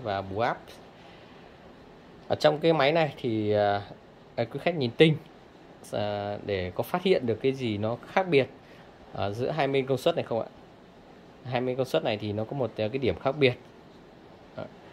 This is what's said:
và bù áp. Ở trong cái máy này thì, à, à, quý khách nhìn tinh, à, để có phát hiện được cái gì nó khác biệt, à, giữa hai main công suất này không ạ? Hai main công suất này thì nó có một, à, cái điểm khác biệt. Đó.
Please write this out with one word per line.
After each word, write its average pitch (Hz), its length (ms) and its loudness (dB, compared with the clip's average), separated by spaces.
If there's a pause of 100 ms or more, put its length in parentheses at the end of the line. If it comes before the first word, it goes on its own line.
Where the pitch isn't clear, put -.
và 98 200 -4
bù 95 180 -6
áp. 135 180 -2 (1700)
Ở - 80 -2
trong 151 220 4
cái 165 140 4
máy 147 200 4
này 160 240 2
thì, 110 360 0
à, 101 300 2 (540)
à, 120 80 0
quý 139 180 -8
khách 175 140 0
nhìn 127 200 0
tinh, 156 200 8 (760)
à, 104 540 -2
để 90 280 -2
có - 80 -2
phát 180 200 -4
hiện 185 240 2
được 110 160 0
cái 135 100 2
gì 120 260 -4
nó 110 180 -2 (160)
khác 190 180 2
biệt, 135 180 4 (640)
à, 98 160 -2
giữa 113 200 -4
hai 147 160 0
main 135 200 0
công 131 120 0
suất 170 180 0
này 131 80 -2
không 113 160 -4
ạ? - 80 -6 (960)
Hai 123 160 -2
main 127 160 -2
công 131 100 0
suất - 180 0
này 113 120 0
thì 107 160 -4
nó 107 120 -2
có 139 120 -8
một, 123 200 -2
à, 107 120 0
cái 120 100 -4
điểm 107 200 0
khác 135 200 -2
biệt. 147 160 4 (1040)
Đó. - 80 -10 (280)